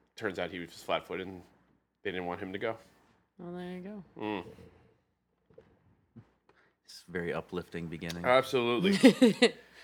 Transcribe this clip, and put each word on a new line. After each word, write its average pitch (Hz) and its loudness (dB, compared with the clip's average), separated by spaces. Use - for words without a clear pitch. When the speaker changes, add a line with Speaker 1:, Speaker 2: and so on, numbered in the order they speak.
Speaker 1:
turns 98 -4
out 87 -4
he 92 -8
was 85 -8
flat-footed 90 -4
and 95 -12
they 104 -2
didn't 90 -4
want 90 -4
him 95 -6
to 98 -6
go. 110 -4
Speaker 2:
Well, 175 -12
there 180 -10
you 180 -10
go. 196 -14
Speaker 1:
Mm. 104 -4
Speaker 3:
It's - -20
a 87 -16
very 85 -2
uplifting 85 -6
beginning. 85 -8
Speaker 1:
Absolutely. 135 6
Speaker 2:
<laughs> - -20